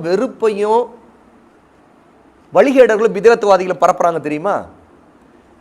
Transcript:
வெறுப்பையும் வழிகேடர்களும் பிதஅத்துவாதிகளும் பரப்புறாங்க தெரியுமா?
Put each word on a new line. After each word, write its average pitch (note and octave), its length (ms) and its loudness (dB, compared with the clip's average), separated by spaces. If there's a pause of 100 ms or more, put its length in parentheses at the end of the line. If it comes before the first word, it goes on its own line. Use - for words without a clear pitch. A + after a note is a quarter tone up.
வெறுப்பையும் G#3+ 800 -2 (1700)
வழிகேடர்களும் A3+ 600 2
பிதஅத்துவாதிகளும் G3 640 0
பரப்புறாங்க F3 440 0
தெரியுமா? D#3 280 -6 (1080)